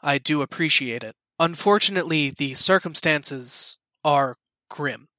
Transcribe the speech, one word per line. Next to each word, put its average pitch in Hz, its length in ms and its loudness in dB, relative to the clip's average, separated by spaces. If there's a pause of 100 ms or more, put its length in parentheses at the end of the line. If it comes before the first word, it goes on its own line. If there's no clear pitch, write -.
I 143 160 0
do 147 240 0
appreciate 135 640 -2
it. 110 120 -14 (240)
Unfortunately, 170 880 2
the 135 240 -4
circumstances 151 1200 0 (260)
are 139 320 2 (340)
grim. 135 380 -8 (120)